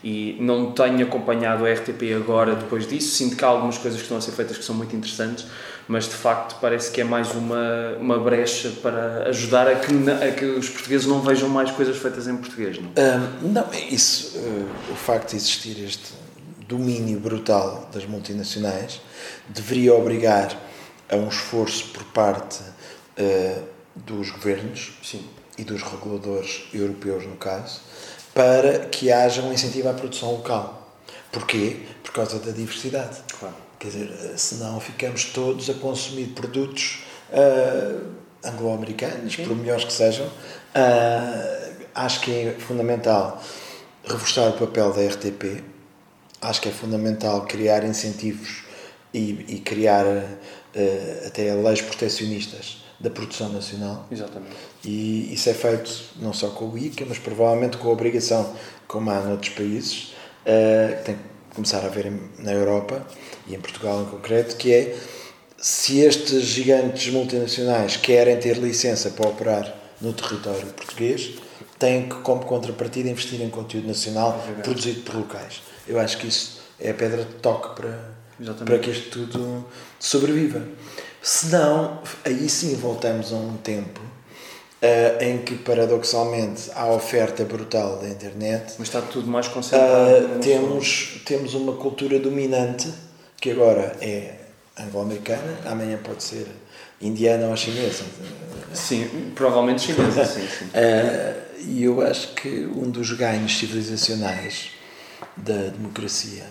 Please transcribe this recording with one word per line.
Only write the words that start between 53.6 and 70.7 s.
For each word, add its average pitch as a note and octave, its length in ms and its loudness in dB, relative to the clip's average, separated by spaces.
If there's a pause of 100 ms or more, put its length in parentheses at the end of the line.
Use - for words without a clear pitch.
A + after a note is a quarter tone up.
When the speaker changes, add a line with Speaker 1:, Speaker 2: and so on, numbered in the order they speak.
Speaker 1:
Exatamente. G2+ 440 -12 (280)
Speaker 2:
E A2 500 -2
isso A#2+ 160 2
é A2+ 40 4
feito A2+ 380 0 (260)
não A2 160 -6
só G#2 160 -2
com A2 200 -8
o A#2 80 -8
ica, C#3+ 300 -6
mas A#2 120 -6
provavelmente A#2 580 2
com A#2+ 120 0
a - 20 6
obrigação, A2+ 600 2 (340)
como G#2+ 220 -2
há G2+ 120 2
noutros G2+ 320 -2
países, - 600 -4 (320)
eh, A2 540 6
que - 60 -10
tem G2+ 100 -4
que - 400 -18
começar G#2 240 -2
a F#2+ 80 -4
haver G2 200 -4
em, G2+ 120 -6 (200)
na G#2+ 140 -4
Europa, G#2 520 2 (420)
e F#2+ 80 -8
em F#2 40 -10
Portugal G2+ 420 -4
em G2+ 40 -4
concreto, A2+ 500 -2
que B2 180 2
é, A#2+ 220 6 (640)
se - 420 2
estes D3 440 6
gigantes B2+ 680 2
multinacionais B2 840 0
querem A#2+ 400 6
ter A#2+ 200 2
licença A#2+ 540 0
para G#2+ 160 0
operar G#2 480 0 (260)
no A2+ 120 -4
território G2+ 540 -6
português, - 680 -4 (440)